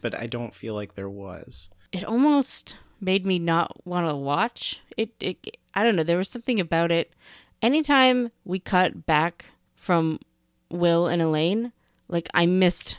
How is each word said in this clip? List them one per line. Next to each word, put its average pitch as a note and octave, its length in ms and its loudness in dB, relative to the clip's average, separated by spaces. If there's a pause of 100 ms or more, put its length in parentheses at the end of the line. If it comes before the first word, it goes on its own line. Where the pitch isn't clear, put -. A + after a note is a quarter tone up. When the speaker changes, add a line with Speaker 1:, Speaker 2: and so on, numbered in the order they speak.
Speaker 1:
but A2+ 120 -4
I A#2+ 140 -6
don't A#2+ 260 -8
feel A2+ 200 -10
like G#2 220 -8
there G2 140 -8
was. G2 600 -14 (240)
Speaker 2:
It F#3 100 -6
almost C#4 720 0 (240)
made F#3 260 0
me F#3 140 0
not E3 460 -2
wanna E3+ 320 -2
watch. D3 640 -4 (160)
It, A3 140 -4 (100)
it, - 340 -8 (180)
I G3+ 100 0
don't A3+ 120 4
know, D#3+ 80 2
there E3+ 140 2
was F#3+ 100 -2
something A#3 320 -4
about E3+ 320 0
it. E3 220 0 (480)
Anytime C4 680 2 (120)
we F#3 160 -4
cut - 460 0
back D#3+ 400 0 (320)
from D#3+ 420 0 (500)
Will F3 380 2
and E3+ 140 2
Elaine, E3+ 500 0 (380)
like, E3+ 240 -2
I E3+ 120 4
missed F#3 540 2